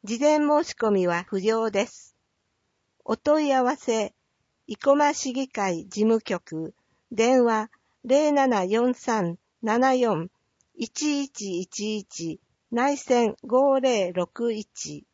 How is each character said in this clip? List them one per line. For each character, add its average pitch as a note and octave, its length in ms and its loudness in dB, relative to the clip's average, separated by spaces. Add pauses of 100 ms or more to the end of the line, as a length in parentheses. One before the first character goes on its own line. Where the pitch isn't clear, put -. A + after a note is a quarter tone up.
事 A3 160 -8
前 D4+ 180 4
申 D4 260 2
し - 120 -6
込 A3 160 0
み F#3 160 4
は F3 200 -2
不 F#3+ 140 -4
要 A3 300 0
で G3+ 160 0
す。 - 280 -20 (880)
お - 140 -4
問 D4+ 300 2
い C#4 80 2
合 C4 80 2
わ B3+ 140 0
せ、 A3 380 -4 (540)
生 G#3+ 80 -10
駒 C#4+ 380 2
市 C4 180 -6
議 C4 160 -4
会 F#3+ 400 -4
事 G3+ 140 -2
務 A3 180 2
局、 D#3+ 540 -8 (360)
電 A#3+ 360 2
話 A3 240 -2 (340)
零 D4 280 2
七 C4 320 2
四 A#3 280 0
三 G3+ 460 -4 (240)
七 A#3+ 320 2
四 G#3 360 0 (440)
一 C#4+ 480 -4
一 G3 380 -8
一 G#3 360 -6
一、 E3+ 440 -10 (300)
内 C4 280 -2
線 A#3+ 440 0
五 C4+ 380 2
零 A3 320 0
六 F#3 400 -4
一。 D3+ 600 -12